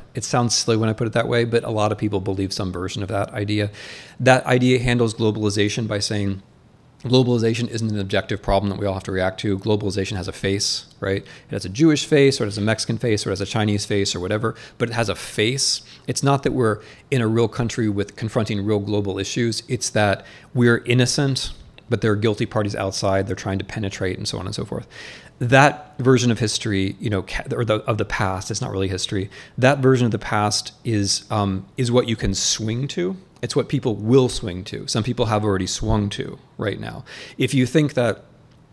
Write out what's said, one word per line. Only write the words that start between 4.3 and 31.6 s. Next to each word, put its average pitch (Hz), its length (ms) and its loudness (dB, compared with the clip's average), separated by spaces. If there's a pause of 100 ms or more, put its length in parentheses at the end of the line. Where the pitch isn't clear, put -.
idea 127 360 4
handles 120 340 2
globalization 107 760 0
by 107 100 -2
saying, 101 440 -2 (640)
globalization 117 640 2
isn't 110 240 -4
an 104 80 -2
objective 98 420 -2
problem 98 280 2
that 95 60 -4
we 98 80 -4
all 98 100 0
have 95 100 -6
to 98 80 -8
react 92 260 0
to. 104 220 0
Globalization 101 560 0
has 87 100 -4
a 80 60 -6
face, - 680 -4
right? 98 240 -2
It - 280 -20
has 101 140 -6
a - 40 -8
Jewish 143 360 4
face, 139 360 4
or 123 40 -2
it 107 40 -2
has 101 100 -6
a - 20 -2
Mexican 110 380 0
face, 110 260 0
or 113 60 -2
it - 40 0
has 85 60 -2
a 98 60 -4
Chinese 104 400 0
face, 101 300 0
or 87 40 -6
whatever, 107 360 -2 (220)
but 117 120 -2
it 113 40 -6
has 113 140 0
a 98 60 -2
face. - 680 -2 (260)
It's - 160 -2
not 139 180 2
that 143 80 0
we're 117 300 2 (280)
in 131 120 2
a 113 80 2
real 113 180 4
country 113 420 -2
with 101 280 -2
confronting 107 480 -2
real 107 160 2
global 101 360 -2
issues. 113 520 -2
It's - 220 -4
that 104 360 0 (280)
we're 120 320 6
innocent, 127 640 2 (360)
but 113 120 0
there 113 100 2
are 104 60 2
guilty 107 300 0
parties 104 280 -2
outside. 98 540 0
They're 95 80 -4
trying 98 240 -4
to 95 40 -8
penetrate, 98 540 -6
and 104 80 -8
so - 140 -6
on 90 60 -8
and 101 80 -6
so 120 100 -6
forth. - 240 -8 (500)
That 135 600 4
version 123 340 4
of 107 80 -2
history, 101 580 0
you - 120 -4
know, 98 120 0
ca-, - 300 -6
or 120 120 -2
the, 107 200 2
of 113 140 0
the 107 60 0
past, 95 460 -2
it's 107 100 -6
not 120 120 -6
really 98 160 0
history. 95 420 -4 (260)
That 135 220 4
version 131 260 4
of 117 60 4
the - 80 0
past - 540 -2 (100)
is, 101 480 -2
um, 101 340 0 (120)